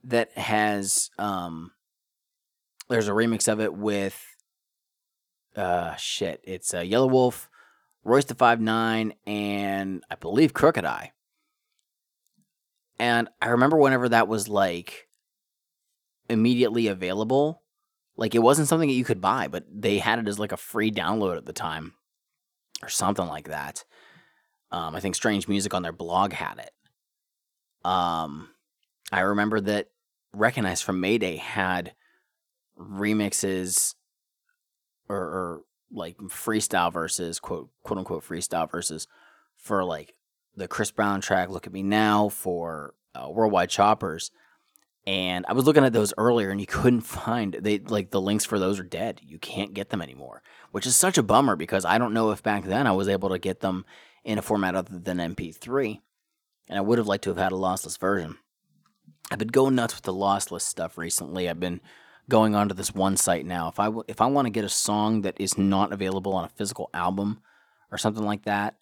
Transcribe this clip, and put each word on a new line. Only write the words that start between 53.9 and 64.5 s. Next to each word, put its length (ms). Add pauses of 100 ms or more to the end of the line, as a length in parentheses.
in 140
a 60
format 320
other 240
than 200
M 160
P 160
three. 520 (640)
And 80
I 60
would 160
have 80
liked 180
to 60
have 80
had 140
a 20
lossless 440
version. 380 (920)
I've 80
been 100
going 280
nuts 180
with 80
the 100
lossless 480
stuff 380
recently. 500
I've 120
been 200 (480)
going 260
onto 200
this 180
one 240
site 300
now. 220
If 120
I 60
w-, 220
if 120
I 60
wanna 240